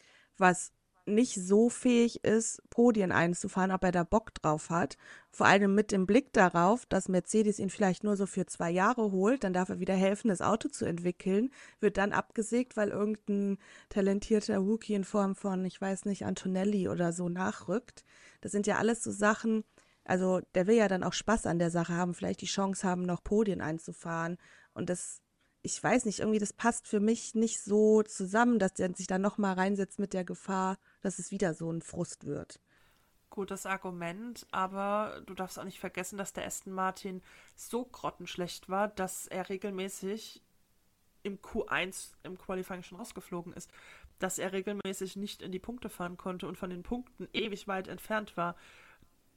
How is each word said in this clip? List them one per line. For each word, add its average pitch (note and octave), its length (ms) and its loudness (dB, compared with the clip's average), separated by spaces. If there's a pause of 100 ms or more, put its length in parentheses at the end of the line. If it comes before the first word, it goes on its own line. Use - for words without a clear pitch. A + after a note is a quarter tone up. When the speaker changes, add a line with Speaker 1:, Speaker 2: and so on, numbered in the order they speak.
(360)
Speaker 1:
was F3+ 360 4 (340)
nicht A3 280 4
so G3+ 360 4
fähig A#3 540 2
ist, - 460 2
Podien A3 400 4
einzufahren, F#3 600 0
ob F#3 100 0
er F3+ 80 4
da F3 140 2
Bock - 300 0
drauf - 360 -2
hat. E3+ 260 0 (360)
Vor - 140 4
allem G3 280 8
mit G#3 160 4
dem F#3 160 2
Blick A#3 260 4
darauf, F#3 540 4
dass - 220 -2
Mercedes G3+ 500 2
ihn G3 120 -2
vielleicht F#3+ 340 0
nur G#3 120 2
so G3 100 0
für F#3 200 -4
zwei E3+ 240 -4
Jahre G#3 400 2
holt, G3+ 320 2
dann F#3 100 0
darf F3+ 180 0
er F3+ 100 -4
wieder F#3+ 140 0
helfen, G3 340 2
das F3+ 140 0
Auto - 260 2
zu - 160 -6
entwickeln, F#3 680 0 (300)
wird G#3 160 4
dann G3+ 160 2
abgesägt, A#3 640 -2
weil G#3 140 0
irgendein G3+ 680 -2 (300)
talentierter G3+ 680 2
Rookie G#3 360 0
in G3 100 0
Form G3 300 0
von, F#3 300 -2
ich - 160 -6
weiß F#3+ 240 -4
nicht, G3+ 220 -4
Antonelli F#3 640 0
oder E3+ 240 0
so F3 160 -4
nachrückt. F#3 760 -4 (360)
Das - 120 -8
sind G3+ 160 0
ja G3 80 0
alles A3+ 260 0
so A3 80 -4
Sachen, G#3+ 540 2 (460)
also F#3 300 4 (160)
der F#3 100 4
will A3 80 6
ja G#3+ 140 6
dann F#3 160 0
auch F3+ 80 0
Spaß - 340 0
an E3+ 140 2
der E3+ 100 4
Sache E3+ 240 0
haben, F3 200 0
vielleicht F#3+ 260 -4
die F#3 60 -6
Chance G3 400 -2
haben, F3+ 160 0
noch F3+ 200 -2
Podien G#3 380 2
einzufahren. E3 800 -6 (360)
Und F3 160 -4
das, - 320 -6 (400)
ich - 180 -6
weiß A3+ 240 2
nicht, G#3 140 -2
irgendwie G#3+ 220 0
das G3+ 120 -4
passt - 360 -2
für G#3+ 100 0
mich A3 380 0
nicht A3+ 260 0
so G#3+ 400 6
zusammen, G#3+ 560 2
dass F#3+ 160 2
der F#3 200 -2
sich F#3 120 -10
dann F#3+ 160 0
nochmal G3+ 320 0
reinsetzt G3 460 0
mit G3 120 -4
der F#3 120 -2
Gefahr, F#3+ 540 -4 (220)
dass F#3+ 200 -4
es - 100 -10
wieder F#3+ 240 0
so E3 160 -6
ein E3 100 -4
Frust - 460 -8
wird. - 340 -8 (720)
Speaker 2:
Gutes G3 360 -8
Argument, F#3+ 840 -8
aber G3 760 -4
du F#3+ 80 -14
darfst F#3 260 -8
auch C3+ 40 -10
nicht F#3+ 140 -12
vergessen, F3+ 400 -8
dass G3 140 -8
der - 120 -6
Aston - 280 -10
Martin F#3 500 -4 (320)
so A#3+ 300 -6
grottenschlecht - 840 -10
war, G3 200 0
dass - 400 -8
er F#3 200 -6
regelmäßig F#3+ 920 -8 (800)
im G3+ 180 -8
Q - 260 -6
eins F3 580 -4
im F3+ 120 -10
Qualifying F#3 460 -8
schon F3+ 160 -18
rausgeflogen F3+ 540 -10
ist, - 180 -16 (480)
dass F#3 200 -4
er F#3 140 -4
regelmäßig F#3+ 600 -6
nicht G3+ 280 -10
in F#3+ 100 -10
die F#3 80 -6
Punkte A#3 280 -12
fahren F3+ 280 -8
konnte F3+ 320 -8
und F#3 80 -10
von F3+ 140 -8
den F3+ 120 -10
Punkten - 500 -8
ewig G3+ 360 -4
weit F#3+ 180 -4
entfernt G#3+ 500 -6
war. F3 200 -4 (800)